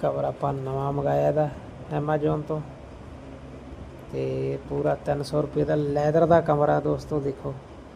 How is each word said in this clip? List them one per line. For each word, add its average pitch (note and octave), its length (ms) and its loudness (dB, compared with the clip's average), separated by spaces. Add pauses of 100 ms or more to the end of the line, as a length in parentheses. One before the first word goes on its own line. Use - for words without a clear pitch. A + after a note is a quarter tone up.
ਕਵਰ C#3 220 2
ਆਪਾਂ C#3 300 0
ਨਵਾਂ C3+ 400 -2
ਮੰਗਾਇਆ C#3+ 340 2
ਇਹਦਾ D3 220 4 (500)
Amazon D3+ 480 2
ਤੋਂ D#3 140 -2 (1500)
ਤੇ C3+ 480 -2 (100)
ਪੂਰਾ C#3+ 260 0
ਤਿੰਨ C#3+ 280 0
ਸੌ D3 180 0
ਰੁਪਏ D3 220 0
ਦਾ D3+ 120 2
ਲੈਦਰ D3+ 500 4
ਦਾ E3 160 8
ਕਵਰ D3 280 4
ਆ D3 100 4
ਦੋਸਤੋ। D3 400 0
ਦੇਖੋ, C#3 340 -4 (420)